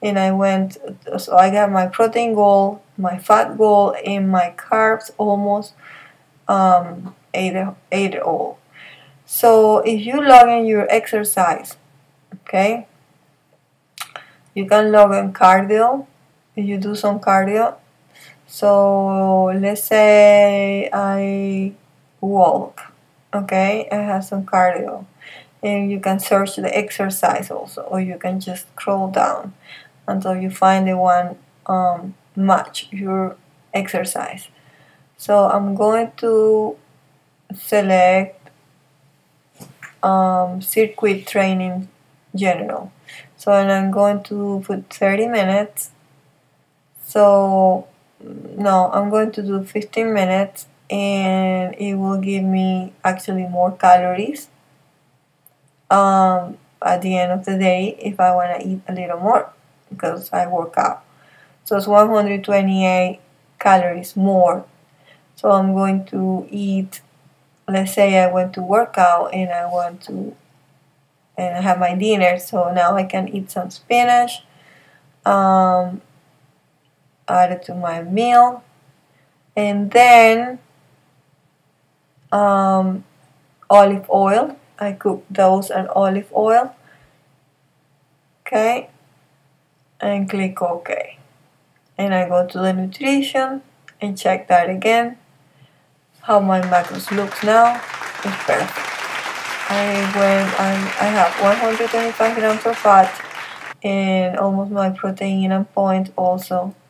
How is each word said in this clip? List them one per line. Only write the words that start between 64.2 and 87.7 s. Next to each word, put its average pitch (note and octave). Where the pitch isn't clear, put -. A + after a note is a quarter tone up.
So G#3+
I'm F#3+
going F#3+
to F#3+
eat, G3
let's F#3+
say G3
I F3+
went F#3
to F#3+
work G#3
out F3
and F#3
I F3
want F3
to, G3+
and F3+
I F3+
have F#3
my F3+
dinner, F#3
so F3+
now F3+
I F#3+
can F#3+
eat G3
some F#3
spinach, A#3+
um, F#3+
add F3+
it F3+
to F3+
my E3+
meal, A#3+
and G3+
then, A#3+
um, F#3+
olive G3+
oil. G3
I G3+
cook F#3+
those F#3+
in F#3
olive G3
oil. A#3